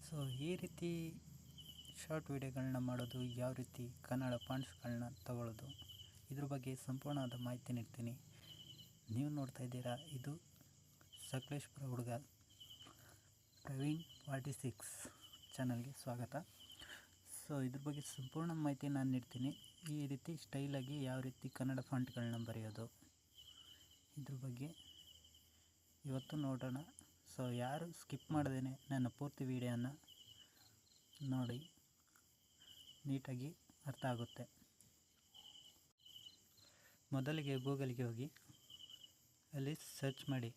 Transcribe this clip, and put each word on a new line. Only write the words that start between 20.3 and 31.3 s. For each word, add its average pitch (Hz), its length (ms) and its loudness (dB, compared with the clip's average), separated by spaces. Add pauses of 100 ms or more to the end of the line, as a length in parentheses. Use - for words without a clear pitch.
ಸ್ಟೈಲಾಗಿ 139 520 0 (120)
ಯಾವ 131 100 2 (100)
ರೀತಿ 131 200 -6 (100)
ಕನ್ನಡ 131 200 4 (120)
ಫಾಂಟ್‌ಗಳನ್ನ 120 600 2
ಬರೆಯೋದು, 110 360 -2 (1300)
ಇದ್ರ 135 160 -4 (100)
ಬಗ್ಗೆ 127 220 -2 (1400)
ಇವತ್ತು 131 340 0
ನೋಡೋಣ. 131 340 2 (540)
So, - 100 -4 (220)
ಯಾರು 147 220 2 (140)
ಸ್ಕಿಪ್ - 360 -6
ಮಾಡ್ದೇನೆ 135 360 4 (200)
ನನ್ನ 131 160 6 (100)
ಪೂರ್ತಿ 143 320 -2
ವಿಡಿಯೋನ 123 400 4 (1400)